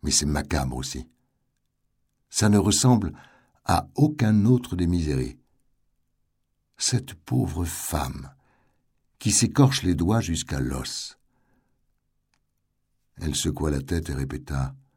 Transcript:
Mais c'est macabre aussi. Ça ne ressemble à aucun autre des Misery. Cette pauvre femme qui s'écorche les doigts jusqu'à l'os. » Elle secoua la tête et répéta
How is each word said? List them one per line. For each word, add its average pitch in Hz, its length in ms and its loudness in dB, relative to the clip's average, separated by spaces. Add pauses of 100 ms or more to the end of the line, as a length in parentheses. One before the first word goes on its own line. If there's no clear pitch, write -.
Mais 78 80 -2
c'est 73 160 2
macabre 71 500 -2
aussi. 65 300 -8 (1200)
Ça - 200 2
ne 104 100 6
ressemble 101 540 4 (520)
à 85 300 2
aucun 110 520 4
autre 123 280 2
des 90 140 0
Misery. 73 500 -2 (1400)
Cette - 380 -2
pauvre 90 500 -2
femme 67 680 -6 (880)
qui 107 120 -2
s'écorche 131 540 4
les 90 100 2
doigts 104 260 0
jusqu'à 82 380 -4
l'os. » 65 600 -6 (2000)
Elle 73 200 -4
secoua 76 340 -2
la 69 100 -2
tête 82 300 -4
et 69 40 -4
répéta 67 600 -4 (220)